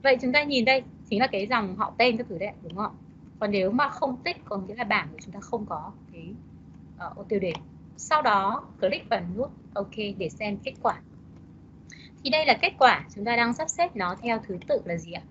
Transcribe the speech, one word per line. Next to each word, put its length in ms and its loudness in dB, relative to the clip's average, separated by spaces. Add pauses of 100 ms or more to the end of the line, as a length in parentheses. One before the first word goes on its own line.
Vậy 180 6
chúng 100 0
ta 120 4
nhìn 220 2
đây, 180 4 (260)
chính 100 2
là 80 4
cái 200 -2
dòng 280 0
họ 220 -2
tên 200 4
các 120 -4
thứ 80 -6
đấy, 140 -4 (120)
đúng 120 -12
không 100 -4
ạ? 180 -10 (360)
Còn 120 0
nếu 200 2
mà 180 2
không 340 -4
tích, 220 -4
có 120 -6
nghĩa 180 -8
là 80 -6
bảng 280 0
của 100 -16
chúng 120 -14
ta 60 -12
không 260 -6
có 260 -8 (220)
cái, 200 -14 (640)
ờ, 180 -10
ô 80 -12
tiêu 160 0
đề. 140 0 (440)
Sau 240 2
đó 460 4 (120)
click 300 0
vào 120 2 (140)
nút 160 -2 (220)
OK 220 -6 (220)
để 120 -4
xem 340 -4
kết 180 -8
quả. 200 0 (1200)
Thì 60 -4
đây 160 2
là 160 6
kết 180 0
quả, 260 8 (100)
chúng 100 -8
ta 100 0
đang 180 2
sắp 160 -4
xếp 260 -2
nó 260 -2
theo 260 -2
thứ 100 -6 (100)
tự 180 2
là 120 -4
gì 140 -12
ạ? 200 -12